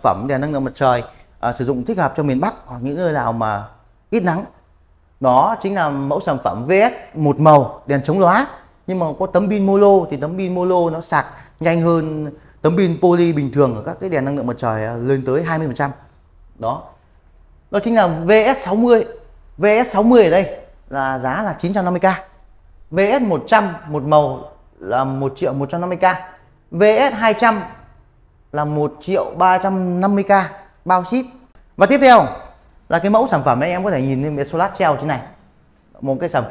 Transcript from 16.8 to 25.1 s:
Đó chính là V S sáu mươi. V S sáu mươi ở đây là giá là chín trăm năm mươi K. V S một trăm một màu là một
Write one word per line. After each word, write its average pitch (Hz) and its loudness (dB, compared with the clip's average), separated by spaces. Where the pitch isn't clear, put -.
Đó 202 -2
chính 233 0
là 202 4
V 165 -2
S - -12
sáu 185 -2
mươi. 233 4
V 160 -2
S - -10
sáu 202 2
mươi 233 8
ở 165 4
đây 185 0
là 135 -4
giá 131 -4
là 185 -4
chín 175 -4
trăm 196 -2
năm 180 -2
mươi 175 -2
K. 190 2
V 165 -2
S - -2
một 180 -2
trăm 202 2
một 147 -6
màu 147 0
là 113 -4
một 135 -4